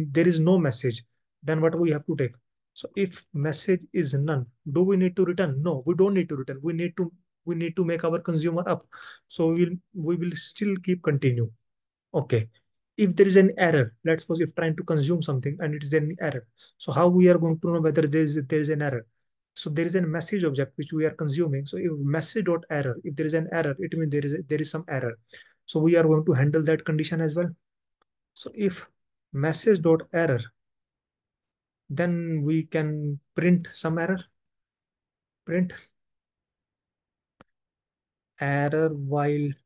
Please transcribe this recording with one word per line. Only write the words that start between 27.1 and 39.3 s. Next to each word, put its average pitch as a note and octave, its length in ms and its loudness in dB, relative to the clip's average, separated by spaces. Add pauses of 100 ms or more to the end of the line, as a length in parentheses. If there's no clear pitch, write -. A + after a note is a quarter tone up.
as D#3 140 0
well. F3 160 -2 (840)
So - 200 -16
if G3+ 320 -2 (460)
message D#3 500 2
dot E3 200 4 (100)
error, D#3+ 260 2 (1500)
then E3+ 560 -2
we D#3 200 0
can D3+ 520 -4 (160)
print F3 380 2
some E3 260 -4
error. F3+ 220 -2 (1200)
Print F3+ 280 0 (2750)
error D3 500 0
while D3 580 -2 (180)